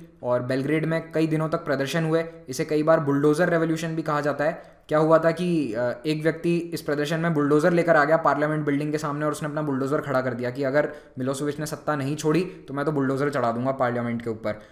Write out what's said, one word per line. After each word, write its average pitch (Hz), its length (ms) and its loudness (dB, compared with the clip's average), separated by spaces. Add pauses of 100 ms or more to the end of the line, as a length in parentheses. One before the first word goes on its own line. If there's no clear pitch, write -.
(240)
और 135 180 0
बेलग्रेड 135 440 -2
में 160 260 -2
कई 160 160 0
दिनों 156 220 0
तक 160 160 -4
प्रदर्शन 139 400 -2
हुए। 160 200 0 (240)
इसे 143 160 -4
कई 151 180 0
बार 160 160 6
बुलडोजर 147 500 2
रिवॉल्यूशन 165 460 0
भी 165 60 -4
कहा 151 200 -2
जाता 143 220 -2
है। 170 320 -6 (140)
क्या 151 100 2
हुआ 160 200 6
था 165 120 2
कि, 170 420 0
अ, 120 180 0 (140)
एक 156 180 -2
व्यक्ति 165 340 0
इस 165 240 -6
प्रदर्शन 147 380 -2
में 170 140 0
बुलडोजर 147 400 4
लेकर 165 220 4
आ 143 100 6
गया 160 120 4
पार्लियामेंट 151 480 2
बिल्डिंग 147 260 -2
के 151 60 -2
सामने 151 280 -4
और 151 60 0
उसने 147 180 -6
अपना 151 120 -6
बुलडोजर 135 400 -2
खड़ा 131 200 0
कर 123 120 -2
दिया 120 160 -4
कि 135 140 -4
अगर 147 300 0 (260)
मिलोसेविच 143 400 -4
ने 156 60 -6
सत्ता 151 300 -4
नहीं 139 200 -2
छोड़ी 156 300 2
तो - 280 -14
मैं 139 120 -2
तो 156 60 0
बुलडोजर 135 380 0
चढ़ा 123 220 0
दूंगा 123 200 -2
पार्लियामेंट 120 500 -2
के 117 80 -6
ऊपर। 107 320 -6 (100)